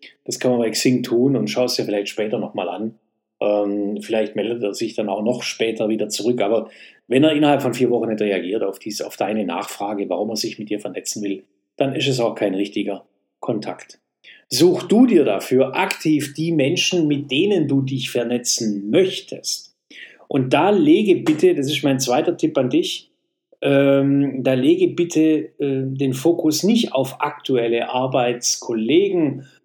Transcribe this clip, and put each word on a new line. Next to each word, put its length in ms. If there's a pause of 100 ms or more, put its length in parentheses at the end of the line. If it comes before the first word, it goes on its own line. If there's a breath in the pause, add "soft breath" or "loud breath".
(240 loud breath)
Das 160
kann 120
man 80
bei 100
Xing 320
tun 340
und 140
schau 160
es 100
dir 100
vielleicht 240
später 280
nochmal 320
an. 300 (420)
Ähm, 640
vielleicht 320
meldet 260
er 140
sich 180
dann 160
auch 140
noch 180
später 480
wieder 200
zurück. 320
Aber 280 (380 loud breath)
wenn 160
er 100
innerhalb 300
von 100
vier 160
Wochen 200
nicht 120
reagiert 400
auf 160
diese, 300
auf 100
deine 280
Nachfrage, 640
warum 200
er 60
sich 240
mit 100
dir 100
vernetzen 440
will, 200 (320)
dann 200
ist 120
es 120
auch 160
kein 180
richtiger 520 (340)
Kontakt. 580 (560 loud breath)
Such 300
du 220
dir 180
dafür 540
aktiv 560
die 180
Menschen, 560
mit 240
denen 380
du 120
dich 300
vernetzen 760
möchtest. 880 (500 loud breath)
Und 260
da 180
lege 500
bitte, 340
das 120
ist 160
mein 180
zweiter 340
Tipp 220
an 120
dich, 420 (500)
ähm, 840
da 100
lege 360
bitte, 320 (360)
äh, 280
den 280
Fokus 500
nicht 300
auf 280
aktuelle 720
Arbeitskollegen 1600 (180 loud breath)